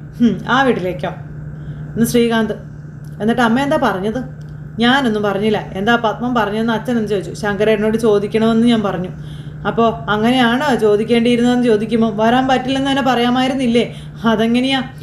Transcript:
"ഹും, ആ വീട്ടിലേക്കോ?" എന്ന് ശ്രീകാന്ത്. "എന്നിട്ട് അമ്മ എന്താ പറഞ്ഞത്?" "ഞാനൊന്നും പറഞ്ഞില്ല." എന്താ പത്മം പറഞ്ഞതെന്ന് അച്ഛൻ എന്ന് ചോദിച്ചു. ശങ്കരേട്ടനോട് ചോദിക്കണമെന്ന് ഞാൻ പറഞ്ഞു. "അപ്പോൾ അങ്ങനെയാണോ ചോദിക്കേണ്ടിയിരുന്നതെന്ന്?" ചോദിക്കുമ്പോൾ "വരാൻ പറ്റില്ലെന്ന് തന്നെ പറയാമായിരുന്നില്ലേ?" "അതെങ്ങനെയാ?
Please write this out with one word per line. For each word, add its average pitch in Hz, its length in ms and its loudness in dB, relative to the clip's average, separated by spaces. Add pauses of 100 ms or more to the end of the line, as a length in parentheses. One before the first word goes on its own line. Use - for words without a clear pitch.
(140)
"ഹും, 233 200 4 (140)
ആ 254 140 2
വീട്ടിലേക്കോ?" 180 480 0 (760)
എന്ന് 226 180 0
ശ്രീകാന്ത്. 226 460 2 (680)
"എന്നിട്ട് 226 240 0
അമ്മ 233 180 4
എന്താ 285 220 2
പറഞ്ഞത്?" 214 360 0 (600)
"ഞാനൊന്നും 233 440 2
പറഞ്ഞില്ല." 208 360 0 (140)
എന്താ 202 240 0
പത്മം 233 380 -2
പറഞ്ഞതെന്ന് 220 380 0
അച്ഛൻ 214 200 -2
എന്ന് 220 160 0
ചോദിച്ചു. 190 240 -4
ശങ്കരേട്ടനോട് 214 640 0
ചോദിക്കണമെന്ന് 220 680 2
ഞാൻ 226 160 4
പറഞ്ഞു. 185 280 -4 (560)
"അപ്പോൾ 220 220 2 (220)
അങ്ങനെയാണോ 240 640 2
ചോദിക്കേണ്ടിയിരുന്നതെന്ന്?" 233 920 2
ചോദിക്കുമ്പോൾ 226 500 2
"വരാൻ 233 320 2
പറ്റില്ലെന്ന് 269 420 0
തന്നെ 269 120 0
പറയാമായിരുന്നില്ലേ?" 247 840 2 (400)
"അതെങ്ങനെയാ? 233 560 2 (220)